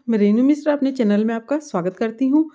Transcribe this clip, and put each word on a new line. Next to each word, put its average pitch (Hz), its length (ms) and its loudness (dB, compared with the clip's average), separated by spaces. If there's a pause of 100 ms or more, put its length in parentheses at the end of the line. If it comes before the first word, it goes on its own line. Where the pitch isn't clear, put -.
मैं 226 100 0
रेनू 208 240 4
मिश्रा 294 300 2
अपने 277 200 -2
चैनल 214 320 0
में 226 100 -2
आपका 226 260 -4
स्वागत 180 360 -6
करती 226 300 -2
हूँ। 311 280 2